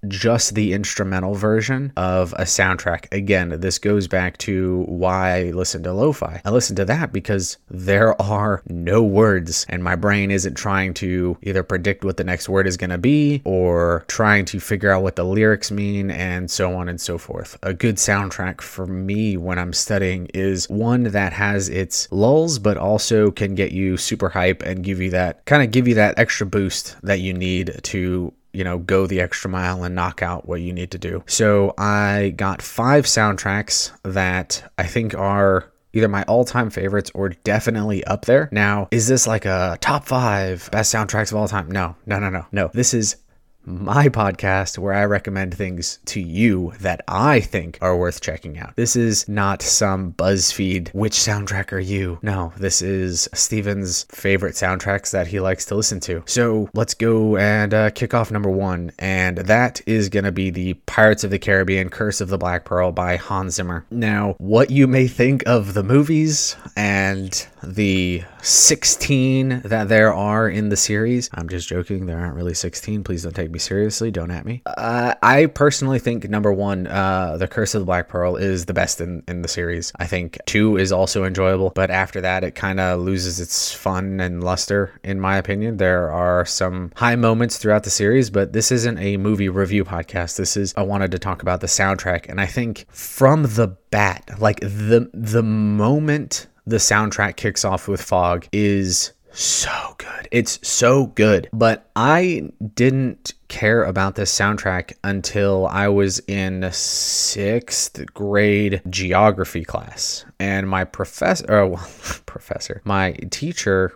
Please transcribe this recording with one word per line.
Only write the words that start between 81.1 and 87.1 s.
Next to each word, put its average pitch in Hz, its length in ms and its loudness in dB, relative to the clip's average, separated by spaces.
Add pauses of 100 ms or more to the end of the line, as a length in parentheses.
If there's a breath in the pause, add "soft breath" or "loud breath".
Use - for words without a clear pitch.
enjoyable, 92 500 2
but 92 160 0
after 95 300 -2
that, 92 240 0
it 87 100 -6
kinda 95 420 0
loses 90 440 -2
its - 320 -4
fun 95 480 -4
and 90 240 -4
luster, 92 480 0 (100)
in 95 160 -6
my 95 200 0
opinion. 104 400 -4
There 90 340 2
are 90 320 2
some 90 520 -4
high 120 200 2